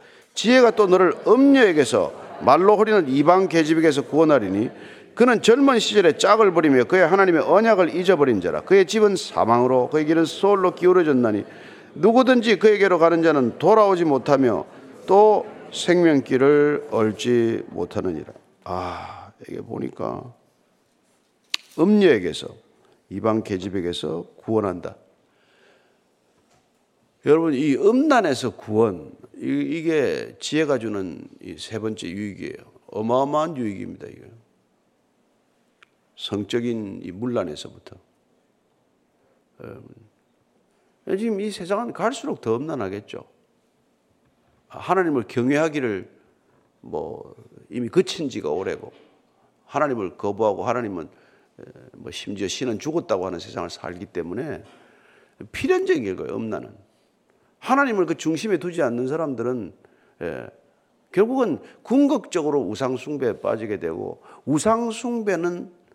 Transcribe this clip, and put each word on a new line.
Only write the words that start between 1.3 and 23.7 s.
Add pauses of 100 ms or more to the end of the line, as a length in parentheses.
말로
호리는
이방
계집에게서
구원하리니 (440)
그는
젊은
시절에
짝을
버리며
그의
하나님의
언약을
잊어버린
자라.
그의
집은
사망으로
그의
길은
소홀로
기울어졌나니 (500)
누구든지
그에게로
가는
자는
돌아오지
못하며 (400)
또 (260)
생명길을
얻지
못하느니라." (320)
아, (160)
이게
보니까 (1500)
음녀에게서 (640)
이방
계집에게서 (140)